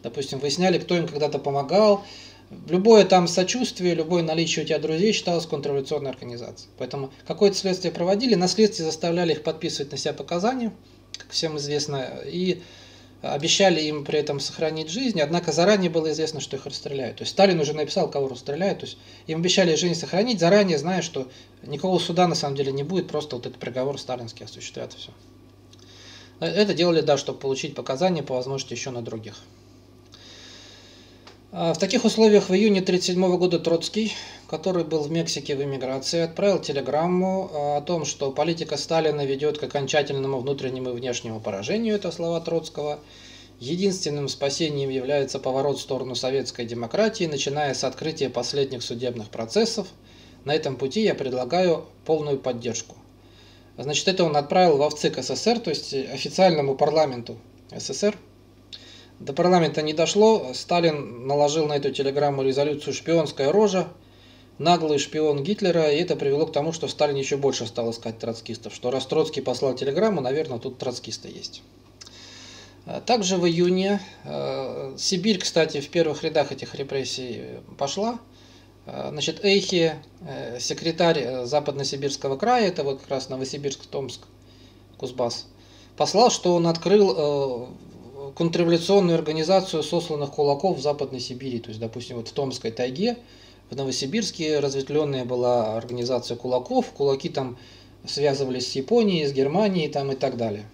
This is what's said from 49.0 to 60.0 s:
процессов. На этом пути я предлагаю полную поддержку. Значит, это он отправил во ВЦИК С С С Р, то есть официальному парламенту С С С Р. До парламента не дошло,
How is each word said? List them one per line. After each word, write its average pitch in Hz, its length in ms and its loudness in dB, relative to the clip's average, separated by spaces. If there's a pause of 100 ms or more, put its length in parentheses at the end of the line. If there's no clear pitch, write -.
процессов. 202 560 -2 (580)
На 147 100 0
этом 151 220 -2
пути 135 260 -2
я 185 120 4
предлагаю 151 720 0 (180)
полную 147 340 0
поддержку. 120 580 -6 (800)
Значит, 143 300 -2
это 185 160 2
он 151 120 2
отправил 165 400 6
во 147 140 4
ВЦИК 151 300 -2
С 127 100 -6
С 127 100 -4
С - 60 0
Р, 233 140 2
то 175 100 -4
есть - 240 -6
официальному 147 800 2
парламенту 139 640 0 (320)
С - 140 -10
С 131 100 -6
С - 100 -2
Р. 214 140 2 (1000)
До - 140 -8
парламента 170 480 4
не 151 140 -2
дошло, 170 580 4